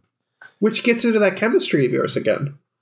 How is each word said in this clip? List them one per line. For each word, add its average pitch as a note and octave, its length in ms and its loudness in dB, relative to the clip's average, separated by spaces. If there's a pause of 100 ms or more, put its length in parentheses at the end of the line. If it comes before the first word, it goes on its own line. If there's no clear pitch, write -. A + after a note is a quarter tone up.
(600)
Which A3 240 0
gets A#3 220 0
into A3 140 2
that F#3+ 160 2
chemistry G#3+ 500 0
of C3 60 -2
yours C3+ 240 -2
again. C#3 420 -2 (240)